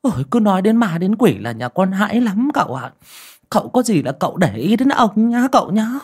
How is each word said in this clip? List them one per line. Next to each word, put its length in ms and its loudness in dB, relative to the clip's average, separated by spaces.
Ôi, 300 -2
cứ 100 0
nói 220 2
đến 140 2
ma 220 0
đến 180 0
quỷ 220 2
là 140 -6
nhà 160 -6
con 240 0
hãi 280 0
lắm 340 0
cậu 200 0
ạ. 180 -10
Cậu 180 0
có 140 2
gì 200 2
là 100 -4
cậu 240 -4
để 200 0
ý 200 0
đến 120 2
ông 420 2
nhá, 220 0
cậu 180 2
nhá. 180 0